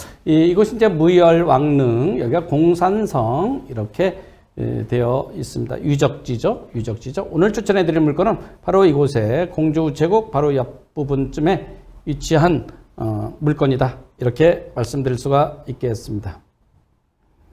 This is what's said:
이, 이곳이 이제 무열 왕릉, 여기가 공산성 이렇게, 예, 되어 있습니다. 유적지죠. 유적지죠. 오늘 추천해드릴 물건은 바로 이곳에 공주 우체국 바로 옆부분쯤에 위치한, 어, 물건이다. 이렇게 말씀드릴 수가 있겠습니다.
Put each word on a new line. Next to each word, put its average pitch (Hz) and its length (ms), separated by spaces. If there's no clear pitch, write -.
이, 160 220
이곳이 208 300
이제 220 120
무열 170 540
왕릉, 139 760
여기가 139 280
공산성 170 1200
이렇게, 147 540
예, 117 300
되어 120 480
있습니다. 107 480
유적지죠. 143 920
유적지죠. 117 560
오늘 185 220
추천해드릴 190 480
물건은 160 380
바로 190 240
이곳에 143 680
공주 156 300
우체국 165 480
바로 143 260
옆부분쯤에 139 1200
위치한, 151 600
어, 107 440
물건이다. 135 580
이렇게 156 540
말씀드릴 127 440
수가 139 480
있겠습니다. 107 720